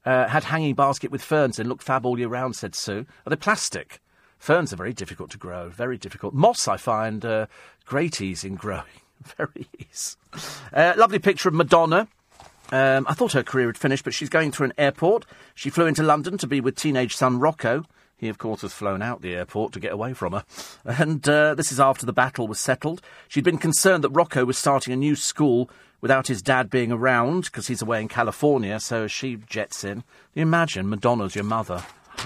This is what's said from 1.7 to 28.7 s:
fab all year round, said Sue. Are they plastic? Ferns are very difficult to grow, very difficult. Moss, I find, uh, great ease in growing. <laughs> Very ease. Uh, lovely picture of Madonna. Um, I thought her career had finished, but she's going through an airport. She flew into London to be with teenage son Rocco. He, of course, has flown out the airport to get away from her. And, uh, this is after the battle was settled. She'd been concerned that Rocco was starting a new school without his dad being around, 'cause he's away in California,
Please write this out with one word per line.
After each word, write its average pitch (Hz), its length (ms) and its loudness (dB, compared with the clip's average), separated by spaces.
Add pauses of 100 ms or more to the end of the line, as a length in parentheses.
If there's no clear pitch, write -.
fab 131 240 -2
all 123 120 0
year 120 100 -4
round, 123 280 -6
said - 180 -10
Sue. 107 300 -6 (220)
Are - 40 -6
they 156 60 0
plastic? - 640 -4 (380)
Ferns 156 340 2
are 95 40 -10
very 95 180 -6
difficult 92 380 -12
to - 40 -14
grow, 90 320 -12
very 120 300 -6
difficult. - 340 -10
Moss, 190 340 4
I 98 120 -2
find, 110 480 -2
uh, 110 180 0 (400)
great 151 380 -2
ease 95 200 -6
in 98 120 -8
growing. 92 520 -10
<laughs> - 300 -20
Very - 300 -8 (120)
ease. - 380 -12 (560)
Uh, 170 240 4
lovely 175 220 6
picture 185 320 2
of 151 40 2
Madonna. 165 540 4 (640)
Um, 135 360 4
I 151 60 -2
thought - 200 0
her 135 100 2
career 127 240 0
had 117 100 -6
finished, 143 240 0
but 127 100 -6
she's 147 160 -6
going 160 220 2
through 139 160 -2
an 120 100 -4
airport. 160 480 2 (300)
She - 160 -6
flew 165 160 2
into 156 160 2
London 156 360 2
to 147 100 -6
be 139 120 0
with 127 140 0
teenage 127 400 -2
son 127 240 2
Rocco. 147 460 0 (320)
He, 113 120 -8
of 107 100 -8
course, 110 240 -6
has 98 100 -10
flown 98 300 -4
out 120 200 -6
the 90 140 -6
airport 101 380 -4
to 95 40 -12
get 85 140 -6
away 113 220 -6
from 90 180 -6
her. 104 120 -6 (400)
And, 151 440 0
uh, 151 260 4
this 139 160 -2
is 127 80 -4
after 135 260 4
the 123 80 -2
battle 123 360 0
was 107 100 -6
settled. 151 420 -2 (280)
She'd - 160 0
been 170 140 2
concerned 170 440 4
that 139 80 2
Rocco 139 340 2
was 123 140 0
starting 135 340 2
a 127 40 -2
new 147 180 2
school 127 560 2 (300)
without 131 260 2
his 107 160 -4
dad 127 260 2
being 120 220 0
around, 127 600 2
'cause - 160 -8
he's 120 140 -4
away 113 180 -2
in 110 80 -6
California, 113 720 0